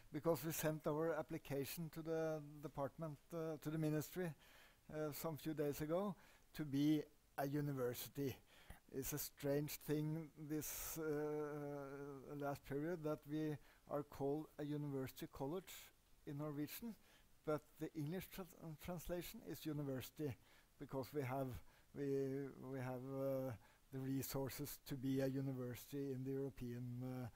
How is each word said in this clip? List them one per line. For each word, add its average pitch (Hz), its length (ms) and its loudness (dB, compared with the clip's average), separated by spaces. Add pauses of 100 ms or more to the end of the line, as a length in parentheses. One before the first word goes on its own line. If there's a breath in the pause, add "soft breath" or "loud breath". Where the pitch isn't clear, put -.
(120 loud breath)
because 156 320 4
we 160 80 0
sent 156 340 0
our 160 280 4
application 156 800 -2
to 160 60 -6
the 160 400 0 (220)
department, 143 560 -2 (160)
uh, 160 260 0
to 151 100 -2
the 156 80 4
ministry, 156 540 4 (600 loud breath)
uh, 156 180 0
some 160 240 -2
few 160 160 -2
days 147 280 2
ago, 175 340 2 (400 loud breath)
to 156 100 -2
be 147 380 8 (340)
a 143 120 2
university. 135 880 2 (580 loud breath)
It's 135 180 0
a 151 60 0
strange 143 540 2 (120)
thing 156 460 2 (180)
this, - 500 -2
uh, 147 1400 -2
last 139 240 -2
period 156 380 0
that 151 160 2 (100)
we 151 280 2 (340 loud breath)
are 143 140 2
called 143 420 2 (140)
a 151 40 -2
university 143 680 -2
college 156 400 -2 (560)
in 147 100 -4
Norwegian, 151 560 -2 (500 loud breath)
but 151 180 4 (180)
the 156 140 -2
English 160 360 0
tra-, 190 160 -8 (340)
translation 180 600 -4 (100)
is 156 160 -6
university, 143 720 0 (420 loud breath)
because - 340 -4
we 147 100 2
have, 131 260 2 (480 soft breath)
we, 139 500 2 (260)
we 135 60 -2
have, 127 240 -2 (100)
uh, 135 380 2 (400 loud breath)
the 135 80 -6
resources 135 880 -2
to 147 100 -4
be 135 240 2
a 135 60 6
university 135 840 0
in 127 100 -2
the 131 100 0
European, 127 520 -2 (180)
uh, 127 340 -2